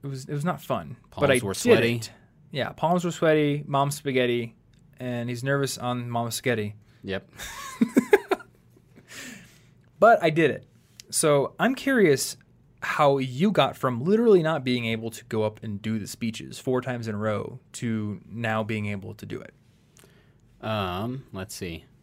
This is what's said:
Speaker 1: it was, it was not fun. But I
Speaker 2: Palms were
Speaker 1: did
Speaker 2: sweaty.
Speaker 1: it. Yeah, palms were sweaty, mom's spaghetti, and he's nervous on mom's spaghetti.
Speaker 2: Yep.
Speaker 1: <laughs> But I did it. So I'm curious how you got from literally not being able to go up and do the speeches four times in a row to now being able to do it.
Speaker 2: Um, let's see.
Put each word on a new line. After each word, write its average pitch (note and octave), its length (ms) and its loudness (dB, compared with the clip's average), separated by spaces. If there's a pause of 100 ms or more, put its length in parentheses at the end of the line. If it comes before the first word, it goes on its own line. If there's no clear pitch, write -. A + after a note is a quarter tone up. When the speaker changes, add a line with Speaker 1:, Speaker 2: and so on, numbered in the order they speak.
Speaker 1:
it C#3 40 -8
was, C3+ 180 -10
it D3 80 -8
was D3 120 -4
not F3+ 180 -2
fun. F#2+ 340 -6 (180)
But C#3+ 140 2
I C3+ 100 6
Speaker 2:
Palms - 40 -4
were G2 100 -2
Speaker 1:
did - 60 -6
Speaker 2:
sweaty. A#2+ 380 4
Speaker 1:
it. A2+ 140 -10 (400)
Yeah, C3 180 -4
palms F3 360 0
were E3+ 60 -2
sweaty, D3+ 560 2
mom's C#3 280 0
spaghetti, A#2+ 600 0 (420)
and A#2+ 320 -6
he's A#2+ 140 -6
nervous C#3 340 0
on B2 320 -6
mom's A#2 260 -2
spaghetti. G#2+ 380 -2 (300)
Speaker 2:
Yep. F#2+ 260 -6 (500)
Speaker 1:
<laughs> - 300 2 (1900)
But A3 220 8
I E3 80 4
did D#3 220 4
it. - 160 -8 (420)
So C#3+ 500 2
I'm B3+ 160 2
curious G3+ 600 2 (460)
how C#3+ 380 4
you C3 320 0
got D3+ 260 2
from B2 260 -2
literally G3+ 400 6
not D#3 200 -2
being B2 220 0
able A2+ 260 -2
to - 140 -16
go A2 180 0
up G#2+ 200 -4
and G#2 180 -6
do A2 160 -2
the G2 100 -6
speeches - 520 -8
four B2+ 220 0
times A#2+ 260 -6
in G#2+ 80 -4
a - 20 -4
row G#2+ 420 -4 (140)
to A2 460 -4 (100)
now A2 340 -4
being G#2+ 240 -4
able G2+ 260 -8
to - 120 -16
do - 140 -10
it. - 140 -18 (1120)
Speaker 2:
Um, A2 680 -4
let's F#2+ 240 -12
see. E2+ 300 -10 (180)